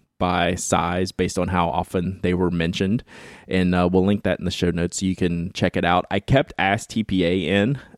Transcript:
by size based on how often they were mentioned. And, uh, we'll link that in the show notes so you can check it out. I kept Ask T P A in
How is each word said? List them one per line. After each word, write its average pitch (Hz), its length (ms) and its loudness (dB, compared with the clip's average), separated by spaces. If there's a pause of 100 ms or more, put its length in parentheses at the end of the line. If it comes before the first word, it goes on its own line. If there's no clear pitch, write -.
(180)
by 87 360 0
size 90 560 -2
based 92 260 -4
on 90 120 -2
how 87 200 0
often 90 540 -4
they 90 100 0
were 90 180 2
mentioned. 92 520 -2 (460)
And, 90 260 2
uh, 90 180 4
we'll 92 140 4
link 104 160 2
that - 160 -2
in - 60 -10
the 90 80 -2
show 90 180 0
notes 85 300 -4
so 98 60 -2
you 92 100 0
can 85 360 -2
check - 240 0
it 87 80 0
out. 87 280 2
I 101 80 0
kept - 380 2
Ask 95 300 0
T 110 160 -4
P 92 200 0
A 87 240 0
in 101 300 2 (200)